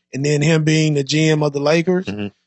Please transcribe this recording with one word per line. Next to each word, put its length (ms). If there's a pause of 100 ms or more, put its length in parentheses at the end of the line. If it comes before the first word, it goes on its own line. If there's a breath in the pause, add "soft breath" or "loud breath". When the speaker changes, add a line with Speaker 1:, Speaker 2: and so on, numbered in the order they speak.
(140)
Speaker 1:
and 100
then 160
him 240
being 300
the 100
G 240
M 140
of 100
the 80
Lakers. 460
Speaker 2:
Mm-hmm. 220 (180)